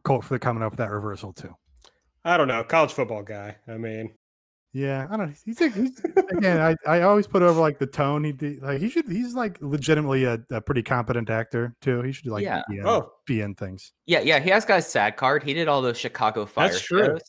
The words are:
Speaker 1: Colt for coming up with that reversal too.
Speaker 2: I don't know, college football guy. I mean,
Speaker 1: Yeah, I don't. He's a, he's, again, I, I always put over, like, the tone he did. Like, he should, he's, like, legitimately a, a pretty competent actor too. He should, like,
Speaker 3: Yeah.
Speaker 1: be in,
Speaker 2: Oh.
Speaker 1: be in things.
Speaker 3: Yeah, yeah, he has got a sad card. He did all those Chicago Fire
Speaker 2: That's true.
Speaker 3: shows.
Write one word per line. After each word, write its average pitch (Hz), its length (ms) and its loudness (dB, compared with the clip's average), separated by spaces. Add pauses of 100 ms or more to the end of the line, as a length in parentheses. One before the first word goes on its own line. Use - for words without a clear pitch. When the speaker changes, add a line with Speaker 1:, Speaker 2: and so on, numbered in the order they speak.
Speaker 1:
Colt 127 220 0
for 131 120 -2
coming 117 240 -2
up 107 100 -2
with - 80 -8
that 107 120 -4
reversal 101 420 -8
too. - 220 -18 (680)
Speaker 2:
I 170 100 4
don't 151 120 4
know, 117 160 0
college 156 280 4
football 113 320 -4
guy. 104 320 -12 (120)
I 113 100 -12
mean, 113 340 -8 (640)
Speaker 1:
Yeah, 135 340 -4
I 208 60 -6
don't. 175 180 -4 (120)
He's 233 160 -6
a, 320 80 4
he's, 240 320 -4 (300)
again, 180 280 2
I, 160 160 4 (100)
I 170 180 4
always 202 240 6
put 190 140 2
over, 165 200 6
like, 151 180 2
the 139 80 0
tone 147 380 0
he 151 80 -2
did. 139 280 -8
Like, 139 200 -4
he 220 80 -2
should, 302 180 -2
he's, 240 260 -4
like, 233 280 -4
legitimately 143 640 0
a, 113 260 -2
a 117 80 -4
pretty 123 240 -2
competent 120 460 -2
actor 117 500 -2
too. 123 220 -2
He 131 100 -4
should, 135 160 -12
like, 104 160 -4
Speaker 3:
Yeah. 101 260 -2
Speaker 1:
be 101 100 -8
in, 127 60 -8
Speaker 2:
Oh. 196 280 0 (120)
Speaker 1:
be 113 140 -2
in 104 160 -4
things. 95 380 -12 (120)
Speaker 3:
Yeah, 165 140 2
yeah, 143 200 4
he 165 100 0
has 214 160 4
got 190 140 4
a - 20 2
sad 107 340 0
card. 143 280 2
He 139 100 -4
did 160 160 0
all 139 120 2
those 120 160 -2
Chicago 110 480 -2
Fire - 220 0
Speaker 2:
That's 175 140 -2
true. 190 240 2
Speaker 3:
shows. 160 240 0